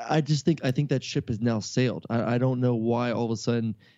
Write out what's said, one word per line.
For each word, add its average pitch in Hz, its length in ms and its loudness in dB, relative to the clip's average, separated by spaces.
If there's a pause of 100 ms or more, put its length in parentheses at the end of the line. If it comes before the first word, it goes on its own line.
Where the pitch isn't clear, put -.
I 147 140 2
just 147 240 0
think, 165 180 2
I 131 80 2
think 143 180 0
that 131 140 0
ship - 260 -4
has 107 120 -2
now 117 200 2
sailed. 113 480 -2
I, 117 260 0
I - 20 2
don't 127 240 2
know 123 140 2
why 117 360 0
all 113 140 0
of 113 60 -2
a 110 60 -2
sudden 117 380 0 (220)